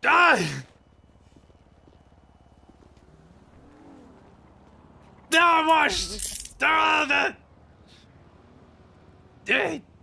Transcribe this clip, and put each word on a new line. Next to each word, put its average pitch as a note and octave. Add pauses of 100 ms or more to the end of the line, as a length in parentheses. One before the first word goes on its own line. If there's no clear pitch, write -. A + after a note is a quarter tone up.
Die! D4+ (4000)
No, D#4+
I'm E4
washed! -
Ah, D4+ (2000)
the-, -
dude! C#4 (200)